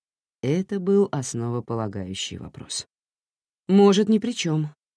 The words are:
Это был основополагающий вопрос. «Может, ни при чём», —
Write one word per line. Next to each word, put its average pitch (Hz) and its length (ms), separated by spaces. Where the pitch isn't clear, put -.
Это 185 380
был 196 320
основополагающий 113 1300
вопрос. - 500
«Может, 202 420
ни 220 100
при 233 120
чём», — 156 420